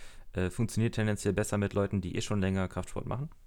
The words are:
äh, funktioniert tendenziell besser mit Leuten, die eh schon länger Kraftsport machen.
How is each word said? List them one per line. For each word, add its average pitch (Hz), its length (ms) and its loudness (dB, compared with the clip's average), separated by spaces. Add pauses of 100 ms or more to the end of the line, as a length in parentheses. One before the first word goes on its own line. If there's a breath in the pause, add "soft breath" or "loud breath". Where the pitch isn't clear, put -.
(340 soft breath)
äh, 92 160 2
funktioniert 113 460 0
tendenziell 104 380 2
besser 104 240 2
mit 101 160 2
Leuten, 101 260 2
die 90 160 -4
eh 95 60 0
schon 104 180 0
länger 95 280 2
Kraftsport - 380 -6
machen. 143 240 -4 (180)